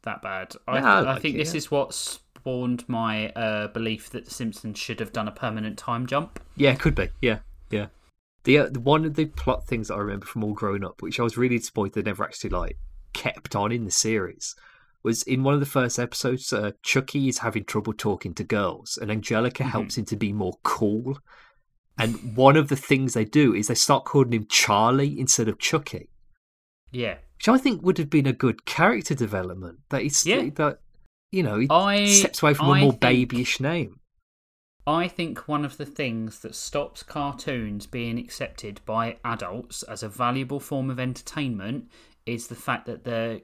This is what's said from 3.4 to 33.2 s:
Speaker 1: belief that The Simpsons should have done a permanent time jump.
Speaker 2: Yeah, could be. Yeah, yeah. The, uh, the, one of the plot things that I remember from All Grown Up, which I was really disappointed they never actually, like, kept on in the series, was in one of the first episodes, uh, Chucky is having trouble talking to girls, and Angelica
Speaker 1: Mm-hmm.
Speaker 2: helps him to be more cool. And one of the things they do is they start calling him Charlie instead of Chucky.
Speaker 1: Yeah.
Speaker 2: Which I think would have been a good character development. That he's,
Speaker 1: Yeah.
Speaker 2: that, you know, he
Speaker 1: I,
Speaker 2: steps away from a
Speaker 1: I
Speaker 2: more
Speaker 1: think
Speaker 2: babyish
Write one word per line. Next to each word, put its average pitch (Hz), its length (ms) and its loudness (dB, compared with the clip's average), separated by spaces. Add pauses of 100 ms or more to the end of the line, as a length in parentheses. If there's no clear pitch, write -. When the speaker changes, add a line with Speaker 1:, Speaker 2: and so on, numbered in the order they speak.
Speaker 1:
belief 110 420 -6
that - 160 -12
The - 60 -16
Simpsons 110 480 -8
should 110 200 -8
have 107 140 -8
done 107 140 -4
a 104 40 -10
permanent 110 460 -6
time 120 300 -4
jump. 147 320 -4 (160)
Speaker 2:
Yeah, 135 200 6
could 143 200 2
be. - 140 0 (120)
Yeah, 113 180 2 (300)
yeah. 104 180 -4 (560)
The, 135 140 8
uh, 143 120 4
the, 135 100 -6
one 151 260 4
of 151 100 -2
the 156 120 2
plot - 400 -2
things 113 220 -2
that 85 60 -4
I 101 40 -4
remember 101 260 -4
from - 180 -6
All 104 100 -2
Grown 101 300 -4
Up, - 180 -10
which - 180 -6
I 120 40 0
was 117 140 -2
really 123 220 2
disappointed 101 340 -4
they 107 160 -2
never 101 140 -4
actually, - 260 -6
like, 90 280 -4 (360)
kept - 420 -8
on 104 160 0
in 120 140 -2
the 92 60 -6
series, 104 640 -2 (480)
was 117 200 0
in 131 200 0
one 139 100 4
of 147 60 4
the 139 60 0
first 127 340 0
episodes, 123 520 -4
uh, 104 200 -2 (100)
Chucky - 480 0
is 123 100 -2
having 110 260 -4
trouble 107 280 -4
talking 98 400 -4
to 107 100 -6
girls, 98 560 -2
and 104 120 -6
Angelica 113 520 0
Speaker 1:
Mm-hmm. 127 80 -2
Speaker 2:
helps 104 260 -4
him 107 80 -4
to - 100 -6
be 101 180 -2
more 95 300 -2
cool. 117 560 0 (800)
And 113 360 -2
one 135 220 8
of 147 120 4
the 143 60 0
things 135 380 2
they 110 120 0
do 139 280 6
is 104 140 0
they 120 80 0
start - 300 4
calling 123 280 4
him 107 160 0
Charlie 131 720 4
instead 123 280 2
of 107 120 -2
Chucky. - 500 -4 (840)
Speaker 1:
Yeah. 117 260 -4 (200)
Speaker 2:
Which - 120 0
I 254 80 8
think 254 260 2
would 185 140 4
have 151 120 -2
been 147 180 4
a 127 60 4
good 113 320 0
character 196 480 2
development. 95 680 -4 (100)
That 135 140 -2
he's, 139 220 0
Speaker 1:
Yeah. 233 300 2
Speaker 2:
that, 151 240 0 (520)
you 190 120 2
know, 107 160 2
he 131 100 4
Speaker 1:
I, 202 380 6
Speaker 2:
steps 196 340 6
away 147 140 6
from 143 120 2
a 143 40 8
Speaker 1:
I 143 100 8
Speaker 2:
more 143 100 8
Speaker 1:
think 113 100 0
Speaker 2:
babyish 123 580 4